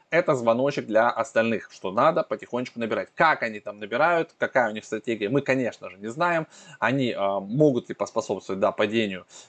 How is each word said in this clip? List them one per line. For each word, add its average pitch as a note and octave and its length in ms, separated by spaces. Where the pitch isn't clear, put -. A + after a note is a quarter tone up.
это D#3+ 260
звоночек B2 520
для A2 240
остальных, A2+ 600
что - 200
надо C#3 320
потихонечку A#2+ 580
набирать. G#2+ 340
Как D#3 280
они G#2+ 180
там G#2 200
набирают, D#3 580
какая B2 320
у - 20
них A2 140
стратегия, A2 420
мы, C#3 140
конечно B2 480
же, F#2 80
не G#2 100
знаем. E3 380
Они, B2 360
а, G2 260
могут A#2+ 500
ли - 40
поспособствовать, G2 640
да, G2 120
падению G#2+ 540